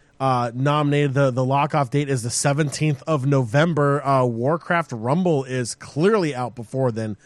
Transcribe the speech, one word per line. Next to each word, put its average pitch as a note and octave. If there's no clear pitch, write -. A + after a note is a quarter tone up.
uh, B2+
nominated, C#3+
the, C#3
the B2+
lockoff C#3
date C#3+
is C3
the A#2+
seventeenth D3
of D3+
November. C#3+
Uh, C3+
Warcraft C#3+
Rumble C#3
is B2+
clearly F3
out A#2+
before B2+
then A2